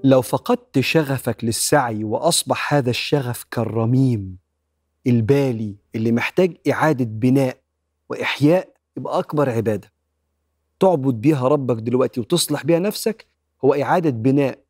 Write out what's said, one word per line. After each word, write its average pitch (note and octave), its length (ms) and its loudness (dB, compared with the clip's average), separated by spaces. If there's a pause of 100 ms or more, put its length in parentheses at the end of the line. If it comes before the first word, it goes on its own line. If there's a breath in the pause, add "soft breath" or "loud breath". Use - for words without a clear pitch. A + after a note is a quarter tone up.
لو C3 180 6
فقدت - 580 -2
شغفك C3+ 640 -2
للسعي A#2 600 0
وأصبح B2+ 720 -2
هذا B2 160 2
الشغف B2 600 -4
كالرميم A2+ 880 0 (680)
البالي A#2 720 0 (180)
اللي A#2 180 0
محتاج E3+ 440 0 (140)
إعادة C3 340 0
بناء B2+ 540 0 (500)
وإحياء، D3 600 0 (280)
يبقى C3 220 -6
أكبر C#3+ 320 -2
عبادة G#2+ 420 -4 (880)
تعبد C#3 340 2
بيها B2+ 340 2
ربك C3 340 0
دلوقتي B2+ 380 0
وتصلح C#3+ 440 -2
بيها E3 140 2
نفسك G#3 480 -4 (380)
هو C#3 100 6
إعادة D3 360 0
بناء C3 480 0 (120)